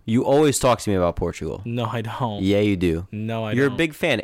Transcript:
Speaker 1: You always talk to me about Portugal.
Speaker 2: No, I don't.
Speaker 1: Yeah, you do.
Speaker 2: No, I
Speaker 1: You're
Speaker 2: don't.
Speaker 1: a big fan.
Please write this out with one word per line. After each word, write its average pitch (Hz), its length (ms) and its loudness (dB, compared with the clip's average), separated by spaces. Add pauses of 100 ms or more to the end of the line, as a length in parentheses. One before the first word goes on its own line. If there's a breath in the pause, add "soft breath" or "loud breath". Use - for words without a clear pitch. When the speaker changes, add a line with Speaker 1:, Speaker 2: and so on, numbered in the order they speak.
Speaker 1:
You 113 180 2
always 143 340 4
talk 123 220 2
to - 80 -6
me 101 80 2
about 87 200 2
Portugal. 82 500 -6
Speaker 2:
No, 120 180 -4
I 113 160 -4
don't. 110 420 -6
Speaker 1:
Yeah, 98 180 4
you 104 140 4
do. 87 380 0
Speaker 2:
No, 113 320 -6
I 107 80 -4
Speaker 1:
You're 131 140 2
Speaker 2:
don't. 131 80 0
Speaker 1:
a - 20 -6
big 160 160 0
fan. 139 320 0